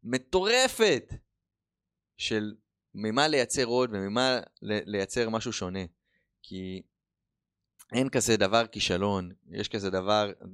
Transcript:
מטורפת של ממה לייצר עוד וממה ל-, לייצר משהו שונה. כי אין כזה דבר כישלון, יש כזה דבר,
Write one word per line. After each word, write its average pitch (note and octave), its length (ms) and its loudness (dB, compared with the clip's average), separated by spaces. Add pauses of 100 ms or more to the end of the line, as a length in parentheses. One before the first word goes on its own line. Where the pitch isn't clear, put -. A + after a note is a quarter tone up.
מטורפת G3 1080 2 (1040)
של G#2+ 380 -4 (400)
ממה A2 340 0
לייצר C3+ 360 2
עוד B2 280 2
וממה A2 480 0 (220)
ל-, G#2 280 -4
לייצר G#2 400 -2
משהו A2+ 220 -4
שונה. F#2 320 -6 (580)
כי F#2 400 -10 (1080)
אין C3 160 0
כזה A#2 280 2
דבר G#2 300 4
כישלון, F#2+ 680 -2 (180)
יש G#2 180 -6
כזה G2 220 -4
דבר, G2+ 420 0 (220)